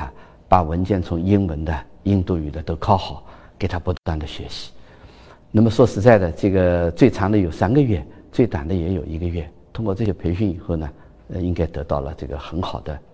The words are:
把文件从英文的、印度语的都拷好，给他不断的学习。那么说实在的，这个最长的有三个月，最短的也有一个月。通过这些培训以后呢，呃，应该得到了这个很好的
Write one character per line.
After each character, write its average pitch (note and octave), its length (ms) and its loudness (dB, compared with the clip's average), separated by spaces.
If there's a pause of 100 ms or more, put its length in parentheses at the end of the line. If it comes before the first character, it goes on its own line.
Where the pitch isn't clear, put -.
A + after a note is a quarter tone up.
(480)
把 F2+ 160 6
文 E2+ 200 -2
件 G2 160 0
从 E2+ 200 -4
英 G2 260 4
文 D#2 180 -4
的、 D#2 80 -2 (300)
印 G2 180 2
度 F2+ 160 -2
语 D2+ 140 -4
的 D#2 100 -8
都 E2 140 -6
拷 G2 220 2
好， - 260 -10 (340)
给 F#2+ 120 -4
他 F2 100 -6
不 F2+ 140 -4 (100)
断 D#2+ 160 -4
的 D2+ 80 -6
学 - 220 -12
习。 - 240 -14 (800)
那 A2 100 6
么 A2+ 80 6
说 B2+ 160 6
实 G2+ 140 -4
在 A2 180 8
的， F2 140 0
这 G#2 180 0
个 F2 400 4
最 B2 180 6
长 G2+ 220 0
的 G#2+ 80 2
有 F2+ 100 2
三 - 240 -2
个 D3 80 4
月， G#2 240 0 (280)
最 B2+ 120 2
短 D#2 220 -4
的 F2 80 -2
也 F2+ 200 -2
有 D#2+ 100 -4
一 D#2+ 120 -8
个 E2 80 -6
月。 E2+ 240 -4 (240)
通 A2+ 120 -6
过 F#2+ 100 0
这 A2+ 100 -2
些 G2 80 2
培 E2 220 -2
训 G2 160 0
以 E2 80 -6
后 - 160 -6
呢， D#2 160 -4 (420)
呃， F#2 80 -6
应 F2 140 -2
该 E2+ 140 0
得 D2 160 -8
到 C#2+ 160 -2
了 C#2 180 -8
这 C#2+ 80 -10
个 C#2 100 -8
很 D#2+ 240 -8
好 - 200 -6
的 D2+ 180 -10 (160)